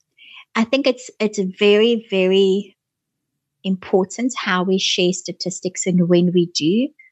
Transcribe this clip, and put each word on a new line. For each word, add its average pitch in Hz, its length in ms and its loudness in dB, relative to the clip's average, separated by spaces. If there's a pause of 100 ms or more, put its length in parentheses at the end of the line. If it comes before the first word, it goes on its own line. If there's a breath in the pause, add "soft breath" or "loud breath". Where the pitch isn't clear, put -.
(540 loud breath)
I 226 100 0
think 269 220 -2
it's, 254 240 -2 (100)
it's 214 200 -2 (180)
very, 220 500 2
very 190 680 0 (880)
important 190 720 -2
how 185 260 -2
we 190 160 0
share 180 340 0
statistics - 760 -8
and 180 220 2
when 175 240 4
we 175 140 2
do, 196 420 -2 (240 soft breath)